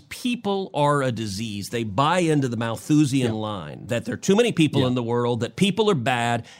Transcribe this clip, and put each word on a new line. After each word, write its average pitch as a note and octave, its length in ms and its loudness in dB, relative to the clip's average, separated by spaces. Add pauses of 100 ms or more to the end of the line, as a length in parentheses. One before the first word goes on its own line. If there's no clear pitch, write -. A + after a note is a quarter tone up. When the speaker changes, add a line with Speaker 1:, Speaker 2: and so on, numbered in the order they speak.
Speaker 1:
people G3+ 680 -4
are C#3+ 260 2
a C3 100 0
disease. G2+ 580 -6
They A#2 140 -4
buy C#3 360 0
into D3+ 280 2
the A#2 100 -4
Malthusian A#2+ 760 2
Speaker 2:
Yeah. A2 60 -4
Speaker 1:
line E2 480 -8
that A#2 180 -2
there - 80 -6
are - 40 -6
too - 180 2
many A#3 160 4
people D3+ 300 2
Speaker 2:
Yeah. B2+ 60 2
Speaker 1:
in B2 60 0
the B2+ 80 0
world, A#2+ 380 0
that A2+ 160 -4
people G#3 340 2
are G3 60 4
bad, A#2 500 0 (140)